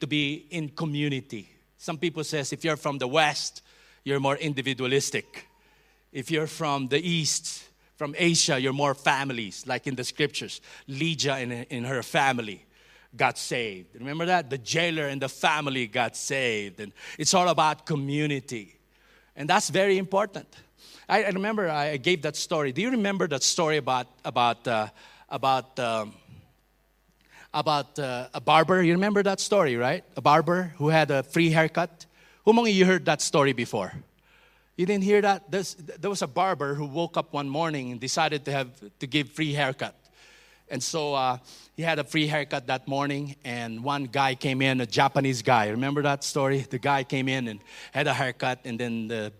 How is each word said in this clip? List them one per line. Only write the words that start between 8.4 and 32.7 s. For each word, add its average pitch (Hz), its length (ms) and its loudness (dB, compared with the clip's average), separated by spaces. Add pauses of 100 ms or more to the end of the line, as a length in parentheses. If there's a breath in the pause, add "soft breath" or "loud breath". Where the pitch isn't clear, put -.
you're 131 140 0
more 143 220 2
families, 135 720 -2
like 127 200 -4
in 135 80 -4
the 127 100 -6
scriptures. - 560 -4 (280 loud breath)
Lydia 139 460 -2
and, 123 360 -6
and 120 160 -6
her 127 160 -4
family 120 640 0 (520 soft breath)
got 123 220 2
saved. 104 560 -6
Remember 143 320 -6
that? 175 240 2
The 139 80 -4
jailer 160 480 -2
and 139 160 -4
the 135 60 -4
family 139 580 0
got 117 300 -2
saved. 110 640 -4
And 104 120 -12 (260 loud breath)
it's 156 140 0
all 180 160 6
about 156 380 2
community. 139 880 -4 (640 soft breath)
And 143 120 -10
that's 190 220 4
very 190 280 4
important. 196 500 -2 (600 loud breath)
I, 202 160 4
I 196 40 0
remember 202 400 -2
I 151 300 -2
gave 165 240 0
that 151 120 -2
story. 147 380 -2
Do 143 100 -2
you 247 80 0
remember 196 380 0
that 143 160 -2
story 156 320 2
about, 127 320 -2 (160)
about, 120 420 0
uh, 110 220 0 (400 loud breath)
about, 131 500 -2
um, 110 360 -2 (1400 loud breath)
about, 147 480 0
uh, 127 340 -4
a 147 60 -6
barber? 160 420 6
You 170 120 6
remember 202 280 2
that 190 160 2
story, 160 380 2
right? 127 260 0 (140)
A 139 40 -8
barber 160 580 4
who 143 100 0
had 156 240 4
a 135 100 2
free 165 280 2
haircut. 160 560 0 (380 soft breath)
Who 208 60 6
among 233 160 6
you 190 180 6